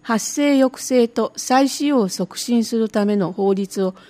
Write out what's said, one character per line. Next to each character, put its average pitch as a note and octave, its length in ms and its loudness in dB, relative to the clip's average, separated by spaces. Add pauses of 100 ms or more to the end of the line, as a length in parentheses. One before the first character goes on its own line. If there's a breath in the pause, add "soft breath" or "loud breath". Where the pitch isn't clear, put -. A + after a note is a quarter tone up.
発 A3+ 240 -2
生 C#4+ 340 2
抑 C4 180 2
制 B3 300 2
と A3+ 280 -4
再 C4 340 2
使 C#4+ 160 -4
用 C#4+ 140 2
を G3 100 0
促 - 280 -6
進 A#3+ 260 0
す A#3 120 -4
る A3 140 0
た G#3 160 0
め G#3 100 2
の F#3 160 0
法 G3 220 0
律 G3 280 -4
を F#3 120 -2 (160 loud breath)